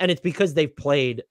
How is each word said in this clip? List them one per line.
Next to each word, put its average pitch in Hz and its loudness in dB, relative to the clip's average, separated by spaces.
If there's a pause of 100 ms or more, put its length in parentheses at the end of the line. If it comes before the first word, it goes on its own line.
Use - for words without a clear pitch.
And 180 2
it's 170 -2
because 175 0
they've 156 0
played 131 0